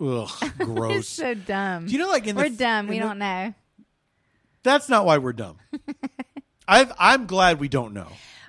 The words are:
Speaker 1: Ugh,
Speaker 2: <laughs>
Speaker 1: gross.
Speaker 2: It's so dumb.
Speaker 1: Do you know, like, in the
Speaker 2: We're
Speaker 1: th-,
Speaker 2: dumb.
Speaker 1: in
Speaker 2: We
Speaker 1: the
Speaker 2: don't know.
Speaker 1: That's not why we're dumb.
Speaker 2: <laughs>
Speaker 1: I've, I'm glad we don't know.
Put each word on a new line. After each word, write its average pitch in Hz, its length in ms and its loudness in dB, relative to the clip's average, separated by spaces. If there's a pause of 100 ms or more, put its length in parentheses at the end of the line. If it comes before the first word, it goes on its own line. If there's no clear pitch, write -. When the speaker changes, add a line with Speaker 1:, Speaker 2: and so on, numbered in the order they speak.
Speaker 1:
Ugh, 131 580 -4
Speaker 2:
<laughs> - 20 -
Speaker 1:
gross. - 380 -2
Speaker 2:
It's - 100 -8
so 262 260 -6
dumb. 190 520 -6
Speaker 1:
Do 208 60 -6
you 269 60 0
know, 349 100 -2
like, 254 200 0
in 202 80 -4
the 262 60 0
Speaker 2:
We're 302 60 2
Speaker 1:
th-, 226 120 -10
Speaker 2:
dumb. 226 260 0
Speaker 1:
in 208 40 -6
Speaker 2:
We 220 100 -4
Speaker 1:
the 220 60 -4
Speaker 2:
don't 208 120 -6
know. 196 360 -4 (1080)
Speaker 1:
That's 277 260 2
not 220 160 4
why 160 140 6
we're 127 140 -4
dumb. 101 240 -12 (560)
Speaker 2:
<laughs> - 560 -16
Speaker 1:
I've, 240 280 6
I'm 233 300 4
glad 185 320 4
we 143 80 -4
don't 127 260 -2
know. 98 140 -10 (420)